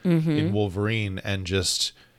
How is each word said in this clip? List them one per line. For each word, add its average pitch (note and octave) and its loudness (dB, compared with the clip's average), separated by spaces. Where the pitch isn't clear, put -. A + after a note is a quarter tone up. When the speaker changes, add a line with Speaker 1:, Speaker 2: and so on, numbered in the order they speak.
Speaker 1:
Mm-hmm. E3 2
Speaker 2:
in D3+ 0
Wolverine, G#2 0
and G2 -2
just F#2 0